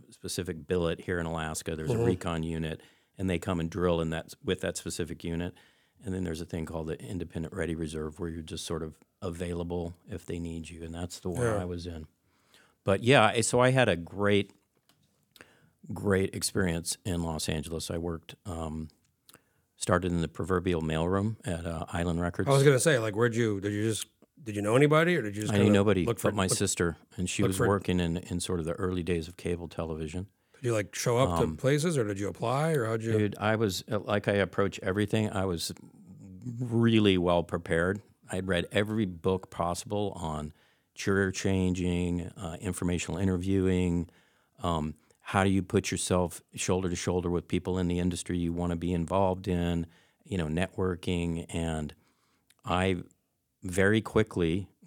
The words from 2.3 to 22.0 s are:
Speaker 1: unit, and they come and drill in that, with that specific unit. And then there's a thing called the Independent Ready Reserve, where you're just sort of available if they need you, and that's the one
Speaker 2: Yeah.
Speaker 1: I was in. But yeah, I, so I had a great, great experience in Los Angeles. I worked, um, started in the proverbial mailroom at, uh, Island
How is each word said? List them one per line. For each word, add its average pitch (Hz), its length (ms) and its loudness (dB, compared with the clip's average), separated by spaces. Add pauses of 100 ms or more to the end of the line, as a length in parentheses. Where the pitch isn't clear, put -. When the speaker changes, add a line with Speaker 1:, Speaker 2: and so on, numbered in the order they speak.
Speaker 1:
unit, 80 380 -4 (360)
and 95 120 -2
they 87 80 2
come 87 220 -2
and 82 100 -2
drill 87 320 0
in 80 80 -2
that, 80 240 -6 (100)
with 92 180 -2
that 87 160 -4
specific 82 460 -8
unit. 85 300 -4 (500)
And 95 100 -6
then 92 100 -4
there's 85 180 -6
a 82 40 -10
thing 82 200 -6
called 80 220 -6
the 78 120 -6
Independent 85 540 -8
Ready 82 220 -4
Reserve, 78 440 -6
where 85 100 -6
you're 82 120 -8
just 82 240 -10
sort 80 160 -6
of 80 160 -10 (240)
available 87 720 -6 (140)
if 90 160 -12
they 87 140 -6
need 85 320 -8
you, 82 120 -14
and 82 100 -10
that's 87 260 -8
the 92 100 -6
one 123 140 -2
Speaker 2:
Yeah. 107 180 0
Speaker 1:
I 90 40 -4
was 87 200 -6
in. 82 220 -10 (760)
But 98 200 2
yeah, 117 240 8
I, 110 140 2
so 123 180 2
I 127 100 6
had 131 180 4
a 90 80 4
great, 101 560 0 (1400)
great 95 420 2
experience 85 680 0
in 87 180 0
Los 80 240 -4
Angeles. 80 420 -4
I 87 80 -4
worked, 82 380 -6 (100)
um, 80 440 -6 (880)
started 90 340 2
in 85 100 2
the 80 60 0
proverbial 87 540 0
mailroom 90 600 0
at, 85 220 -6
uh, 82 260 -6
Island 85 300 0